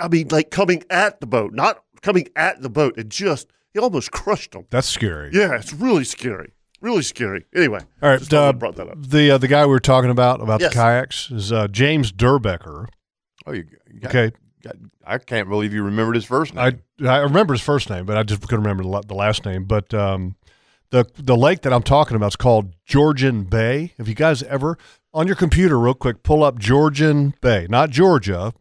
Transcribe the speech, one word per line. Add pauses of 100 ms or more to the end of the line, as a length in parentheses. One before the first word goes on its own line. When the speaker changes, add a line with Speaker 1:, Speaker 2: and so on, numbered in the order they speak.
Speaker 1:
I
mean,
like,
coming
at
the
boat,
not (200)
coming
at
the
boat,
and
just, (240)
he
almost
crushed
him.
Speaker 2:
That's
scary.
Speaker 1:
Yeah,
it's
really
scary. (280)
Really
scary. (100)
Anyway. (220)
Speaker 2:
All
right,
Speaker 1:
just
thought
I
Speaker 2:
uh,
Speaker 1:
brought
that
up.
Speaker 2:
the,
uh,
the
guy
we
were
talking
about,
about
Speaker 1:
Yes.
Speaker 2:
the
kayaks,
is,
uh,
James
Durbecker. (600)
Speaker 3:
Oh,
you, (280)
you
got,
Speaker 2:
Okay. (300)
Speaker 3:
got, (300)
I
can't
believe
you
remembered
his
first
Speaker 2:
I,
Speaker 3:
name. (280)
Speaker 2:
I
remember
his
first
name,
but
I
just
couldn't
remember
the
la-,
the
last
name.
But,
um, (540)
the, (120)
the
lake
that
I'm
talking
about
is
called (140)
Georgian
Bay.
Have
you
guys
ever, (340)
on
your
computer
real
quick,
pull
up
Georgian
Bay,
not
Georgia,